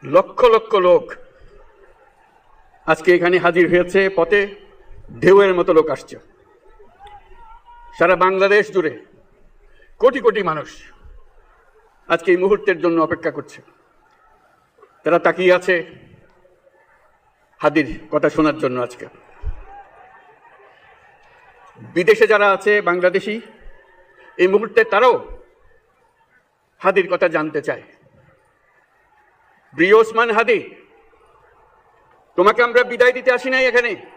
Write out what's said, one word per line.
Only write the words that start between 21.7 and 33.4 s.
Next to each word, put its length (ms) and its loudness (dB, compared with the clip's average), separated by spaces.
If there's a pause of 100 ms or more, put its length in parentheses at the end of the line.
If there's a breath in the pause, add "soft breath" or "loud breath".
বিদেশে 480 0
যারা 260 2
আছে 280 0
বাংলাদেশি, 600 -2 (960)
এই 120 2
মুহূর্তে 360 0
তারাও 440 0 (1500)
হাদির 340 0
কথা 160 -2
জানতে 340 -6
চায়। 200 -8 (1900)
প্রিয় 200 2
ওসমান 360 2
হাদি, 440 -2 (1600)
তোমাকে 260 2
আমরা 220 2
বিদায় 280 2
দিতে 200 -2
আসি 180 -2